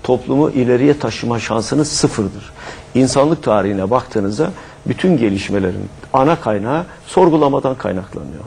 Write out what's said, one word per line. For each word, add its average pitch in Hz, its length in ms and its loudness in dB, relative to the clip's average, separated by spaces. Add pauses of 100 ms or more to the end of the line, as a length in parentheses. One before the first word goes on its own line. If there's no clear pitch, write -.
toplumu 131 480 2
ileriye 127 480 2
taşıma 117 420 -4
şansınız 113 480 0
sıfırdır. - 640 -4 (420)
İnsanlık 139 480 2
tarihine 101 480 0
baktığınızda 120 600 0 (360)
bütün 175 300 2
gelişmelerin 98 720 0 (240)
ana 139 280 4
kaynağı 120 460 -2 (200)
sorgulamadan 147 680 2
kaynaklanıyor. 90 720 -8